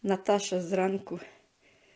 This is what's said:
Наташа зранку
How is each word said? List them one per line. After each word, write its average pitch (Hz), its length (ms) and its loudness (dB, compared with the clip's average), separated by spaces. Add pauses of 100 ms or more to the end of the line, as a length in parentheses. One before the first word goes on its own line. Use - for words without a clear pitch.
Наташа 196 580 2
зранку 185 580 -2 (760)